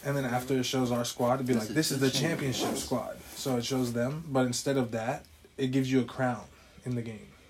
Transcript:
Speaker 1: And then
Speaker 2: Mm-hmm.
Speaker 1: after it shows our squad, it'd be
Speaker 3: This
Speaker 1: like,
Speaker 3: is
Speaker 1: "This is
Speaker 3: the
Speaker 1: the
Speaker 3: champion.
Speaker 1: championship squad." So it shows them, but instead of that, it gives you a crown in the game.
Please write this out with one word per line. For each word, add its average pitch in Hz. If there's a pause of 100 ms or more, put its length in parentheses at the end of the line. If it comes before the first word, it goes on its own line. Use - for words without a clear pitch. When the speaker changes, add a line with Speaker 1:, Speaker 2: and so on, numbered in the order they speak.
Speaker 1:
And 143
then 135
Speaker 2:
Mm-hmm. 120
Speaker 1:
after 131
it 123
shows 127
our 120
squad, 123
it'd 131
be 127
Speaker 3:
This 113
Speaker 1:
like, 110
Speaker 3:
is 110
Speaker 1:
"This 156
is 139
Speaker 3:
the 135
Speaker 1:
the 127
Speaker 3:
champion. 151
Speaker 1:
championship 147
squad." - (180)
So 131
it 117
shows 127
them, 139
but 131
instead 127
of 123
that, 117 (340)
it 135
gives 131
you 131
a -
crown 123 (400)
in 127
the 120
game. 110 (220)